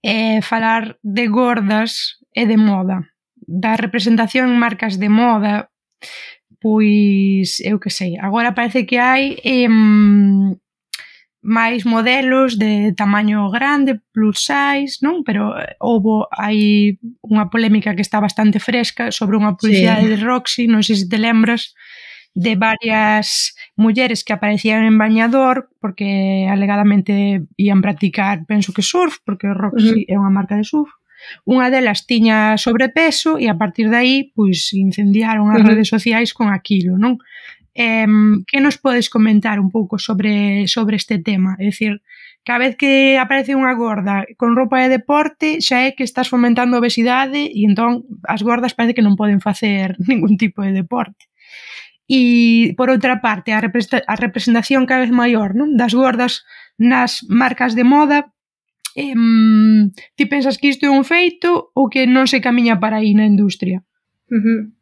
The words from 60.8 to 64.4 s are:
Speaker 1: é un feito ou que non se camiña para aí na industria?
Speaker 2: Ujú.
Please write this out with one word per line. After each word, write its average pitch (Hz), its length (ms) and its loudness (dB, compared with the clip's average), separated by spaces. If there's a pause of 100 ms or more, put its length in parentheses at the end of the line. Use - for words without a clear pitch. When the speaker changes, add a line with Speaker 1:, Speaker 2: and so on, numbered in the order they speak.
Speaker 1:
é - 20 4
un 277 140 2
feito 349 720 0
ou 269 80 2
que 254 240 0
non 262 160 4
se 254 160 0
camiña 233 400 0
para 220 240 -2
aí 208 80 2
na 214 160 4
industria? 190 560 0 (400)
Speaker 2:
Ujú. 220 560 -2